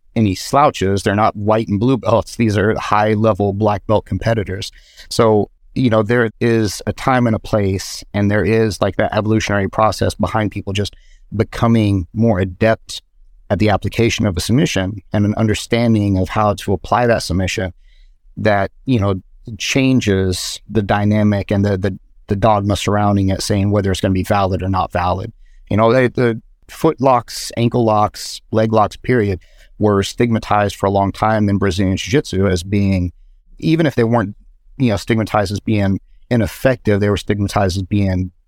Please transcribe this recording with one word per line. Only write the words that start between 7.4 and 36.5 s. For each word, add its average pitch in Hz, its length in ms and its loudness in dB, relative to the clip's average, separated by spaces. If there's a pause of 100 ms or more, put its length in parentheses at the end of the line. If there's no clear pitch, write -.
and 104 160 0
there 104 140 0
is, 110 360 0
like, 101 160 0
that - 180 -2
evolutionary 104 540 0
process 104 460 0
behind 104 380 -2
people 98 200 -8
just 101 220 -4 (420)
becoming 101 760 0
more 110 280 2
adept 98 600 -2 (480)
at 98 80 0
the 104 100 2
application 107 580 0
of 87 100 -2
a 90 40 -2
submission 110 600 0 (120)
and 104 120 2
an 104 120 0
understanding 110 800 0
of 92 100 -2
how 107 260 0
to - 180 -6
apply 120 340 0
that 113 160 2
submission 92 500 -4 (640)
that, 101 340 0 (160)
you 127 140 2
know, 98 200 0 (380)
changes 104 1080 0
the 104 140 0
dynamic 104 680 0
and 101 140 2
the, 101 120 0
the, 95 220 -4 (300)
the 104 80 -2
dogma 101 400 2
surrounding 101 520 2
it, 98 140 -2
saying 101 280 0
whether 98 200 0
it's 90 100 -2
gonna 98 140 0
be 92 80 0
valid 95 400 0
or 92 60 -4
not 92 240 -2
valid. 92 400 -2 (380)
You 101 60 0
know, 113 160 4
they, 127 160 4
the 117 320 -2 (280)
foot - 320 -2
locks, 127 560 0
ankle 120 280 0
locks, 107 560 -2 (120)
leg 110 200 2
locks, 104 240 2
period, 104 440 -2 (380)
were 101 240 4
stigmatized 107 760 0
for 98 100 -2
a 98 40 2
long 98 220 2
time 107 360 0
in 101 100 2
Brazilian 95 380 0
Jiu-Jitsu 98 500 -2
as 90 160 0
being, 95 500 0 (460)
even 160 280 2
if 131 80 0
they 120 100 2
weren't, 113 320 0 (420)
you 120 120 2
know, 101 60 0
stigmatized 107 560 0
as 101 80 -4
being 101 400 0 (300)
ineffective, 110 680 0